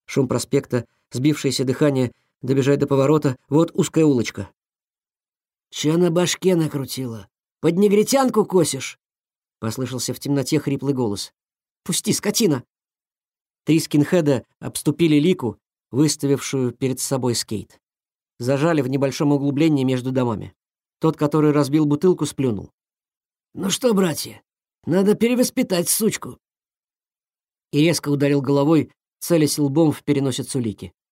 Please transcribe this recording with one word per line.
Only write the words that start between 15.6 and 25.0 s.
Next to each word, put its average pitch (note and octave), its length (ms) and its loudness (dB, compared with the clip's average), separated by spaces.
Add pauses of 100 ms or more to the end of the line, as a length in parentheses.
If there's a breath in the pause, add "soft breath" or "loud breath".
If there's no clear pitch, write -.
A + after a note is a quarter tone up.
выставившую C#3 840 0
перед B2+ 280 -4
собой B2+ 340 -2
скейт. - 460 -8 (580)
Зажали C#3 440 0
в B2 60 -6
небольшом C#3 440 0
углублении C#3+ 520 2
между B2+ 260 -2
домами. A#2 420 -2 (460)
Тот, D#3+ 180 0
который D3+ 360 2
разбил D3 340 2
бутылку, D3+ 400 2
сплюнул. B2 440 -4 (840)
"Ну F#3+ 160 -6
что, A#3 240 0
братья, E3 480 -2 (420)
надо G3 300 2